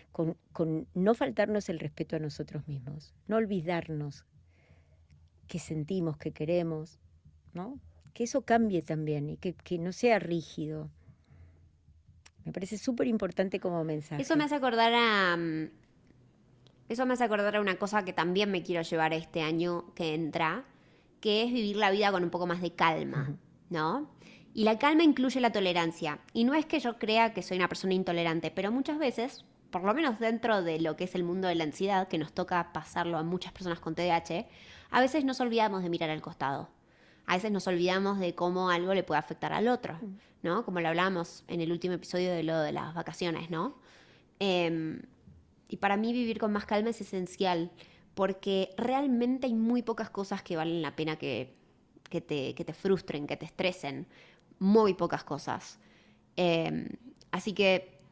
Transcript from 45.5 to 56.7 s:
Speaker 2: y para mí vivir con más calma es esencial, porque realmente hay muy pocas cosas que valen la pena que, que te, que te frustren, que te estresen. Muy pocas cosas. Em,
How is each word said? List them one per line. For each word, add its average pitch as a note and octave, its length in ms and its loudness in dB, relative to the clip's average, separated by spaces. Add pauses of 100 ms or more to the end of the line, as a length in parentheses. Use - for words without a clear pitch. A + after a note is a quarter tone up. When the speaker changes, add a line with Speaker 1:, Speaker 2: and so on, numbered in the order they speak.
Speaker 2:
y F#3+ 100 -8
para G3+ 180 2
mí A3+ 160 0
vivir A3+ 260 -2
con G#3+ 140 0
más G#3 140 -2
calma G#3+ 240 0
es A3+ 100 -8
esencial, F3+ 720 -2 (420)
porque F#3+ 640 0
realmente B3+ 720 0
hay A3+ 60 0
muy A3+ 280 2
pocas A3+ 260 -4
cosas G3 340 -6
que E3+ 140 -4
valen E3 240 0
la C#3+ 140 -4
pena D#3 220 -2
que, B2+ 360 -4 (560)
que E3+ 120 -4
te, C3+ 340 -4
que E3 100 -8
te D#3 80 -8
frustren, D#3 540 -2
que D3 100 -6
te - 80 -12
estresen. D3+ 600 -4 (520)
Muy G3+ 360 6
pocas E3+ 300 -2
cosas. - 560 -8 (560)
Em, E3 520 2 (420)